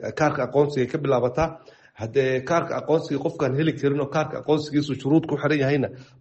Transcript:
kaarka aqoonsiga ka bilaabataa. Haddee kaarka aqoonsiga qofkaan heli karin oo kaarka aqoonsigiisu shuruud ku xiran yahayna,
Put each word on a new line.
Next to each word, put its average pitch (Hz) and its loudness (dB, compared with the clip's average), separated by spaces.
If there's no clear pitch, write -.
kaarka 147 0
aqoonsiga 135 2
ka 160 -4
bilaabataa. 139 2
Haddee 131 0
kaarka 143 0
aqoonsiga 151 0
qofkaan 147 -2
heli 156 2
karin 143 0
oo 135 -2
kaarka 156 -2
aqoonsigiisu 147 0
shuruud 147 2
ku 147 -2
xiran 147 2
yahayna, 135 2